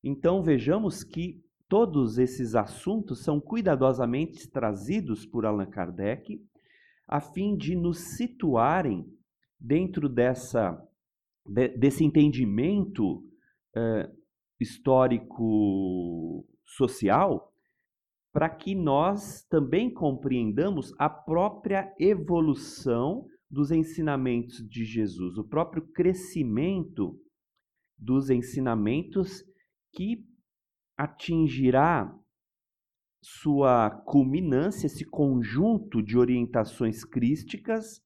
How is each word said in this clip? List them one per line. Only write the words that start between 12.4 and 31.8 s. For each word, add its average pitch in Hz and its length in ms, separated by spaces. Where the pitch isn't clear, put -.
eh, 113 360
histórico-social, 107 3000
para 156 160
que - 260
nós 175 680
também 160 480
compreendamos 131 1040
a 143 120
própria 190 880
evolução 160 1300
dos 143 220
ensinamentos 139 840
de 113 180
Jesus, 92 520
o 107 60
próprio 156 440
crescimento 160 1300
dos 131 320
ensinamentos 127 1120
que 214 320
atingirá 139 1160